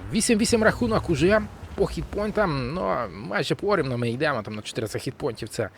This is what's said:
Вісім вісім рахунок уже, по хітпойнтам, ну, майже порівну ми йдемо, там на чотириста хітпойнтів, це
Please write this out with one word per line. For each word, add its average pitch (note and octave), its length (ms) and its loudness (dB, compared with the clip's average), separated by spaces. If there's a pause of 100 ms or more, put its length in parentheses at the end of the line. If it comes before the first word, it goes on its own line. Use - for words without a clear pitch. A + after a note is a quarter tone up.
(140)
Вісім G#3+ 260 4
вісім A3+ 240 4
рахунок A3 460 2
уже, F3+ 320 4 (340)
по F#3 120 2
хітпойнтам, E3+ 840 -2
ну, F#3 220 0 (160)
майже D#3 440 -2
порівну C#3+ 420 0
ми A#2+ 120 0
йдемо, C3 320 0
там G#2+ 140 -8
на G#2+ 60 -6
чотириста A2+ 380 -4
хітпойнтів, B2 500 -6
це G2+ 280 -4